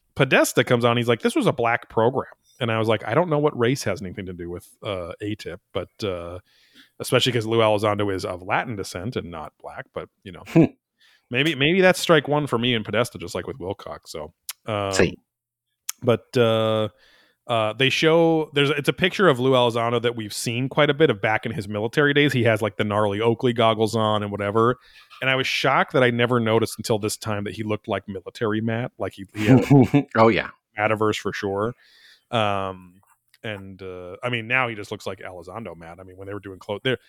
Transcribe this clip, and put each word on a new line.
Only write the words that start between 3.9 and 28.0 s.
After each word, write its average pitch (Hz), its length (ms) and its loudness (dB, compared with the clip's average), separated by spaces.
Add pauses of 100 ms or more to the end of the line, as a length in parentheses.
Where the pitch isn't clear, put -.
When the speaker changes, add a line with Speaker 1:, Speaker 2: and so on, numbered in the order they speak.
Speaker 1:
anything 92 240 -10
to 90 80 -12
do 85 160 -12
with, 87 180 -12 (160)
uh, 92 380 -8
A 104 140 -6
tip, 85 260 -14 (120)
but, 90 300 -10
uh, 90 360 -8 (600)
especially 127 320 0
'cause 113 140 -2
Lou 113 140 0
Elizondo 104 540 2
is 92 120 -6
of 92 160 -8
Latin 123 340 -4
descent 95 400 -8
and 87 160 -8
not 76 300 -14
black, 76 320 -16
but, 80 160 -10 (140)
you 98 100 -16
know, 92 140 -20
Speaker 2:
Hmm. 165 180 6 (640)
Speaker 1:
maybe, 143 260 0
maybe 156 260 2
that's 185 180 6
strike 151 280 4
one 147 200 0
for 117 100 -2
me 123 160 0
and 110 100 -2
Podesta, 110 340 -2
just 87 180 -10
like 90 120 -6
with 78 120 -10
Wilcox." 87 520 -10
So, 80 220 -12 (320)
um, 101 260 -4
Speaker 2:
See. 95 240 2 (880)
Speaker 1:
but, 117 340 0
uh, 110 540 2 (560)
uh, 110 280 -2
they 131 160 2
show, 160 640 2
there's, 139 160 2
it's 147 180 -4
a 156 40 2
picture 185 360 2
of 127 100 4
Lou 131 120 2
Elizondo 120 500 2
that 120 140 -2
we've 107 180 -10
seen 127 340 -4
quite 147 220 2
a 147 60 4
bit 151 160 4
of 101 100 -4
back 110 240 0
in 113 60 -6
his 101 160 -8
military 117 460 0
days. 143 200 4
He 120 100 2
has, 110 180 4
like, 107 160 -4
the 113 60 0
gnarly 104 380 0
Oakley 117 320 2
goggles 113 420 2
on 107 280 2
and 104 80 -6
whatever. 104 460 2 (440)
And 127 80 -2
I 131 60 2
was 131 120 0
shocked 151 460 0
that 135 100 4
I 123 60 4
never 120 300 2
noticed 110 380 0
until 107 220 -2
this 104 180 -4
time 104 280 -6
that 101 80 -8
he 107 100 -10
looked 107 240 -6
like 98 200 -4